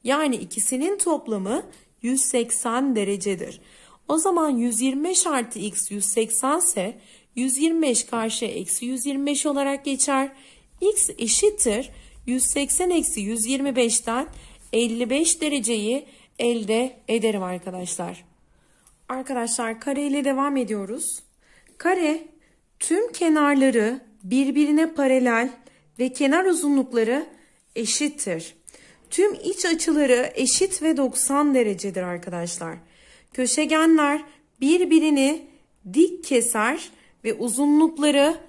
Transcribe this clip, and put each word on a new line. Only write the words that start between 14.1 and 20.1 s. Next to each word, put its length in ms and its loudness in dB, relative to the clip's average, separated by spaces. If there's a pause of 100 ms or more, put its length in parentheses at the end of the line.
elli 380 -2
beş 300 0
dereceyi 680 -2 (320)
elde 580 -2 (120)
ederim 340 0
arkadaşlar. 840 -8 (840)
Arkadaşlar 720 -4
kareyle 440 -2